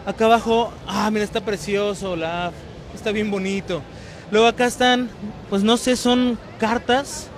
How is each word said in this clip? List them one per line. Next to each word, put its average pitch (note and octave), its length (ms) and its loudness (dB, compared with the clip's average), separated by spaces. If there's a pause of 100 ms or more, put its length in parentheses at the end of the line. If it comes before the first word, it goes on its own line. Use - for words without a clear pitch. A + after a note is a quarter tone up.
Acá G#3+ 220 0
abajo, A3+ 460 4 (140)
ah, G3+ 240 0
mira, G#3+ 140 0
está G#3 200 -4
precioso, G3+ 680 -2
Olaf, E3+ 420 -4 (400)
está - 160 -4
bien G#3+ 180 0
bonito. F#3+ 540 -2 (480)
Luego G#3+ 160 6
acá A#3 200 4
están, B3 440 2 (400)
pues G3 140 2
no A3+ 120 6
sé, B3 200 2
son B3 420 2 (220)
cartas A#3+ 640 0 (120)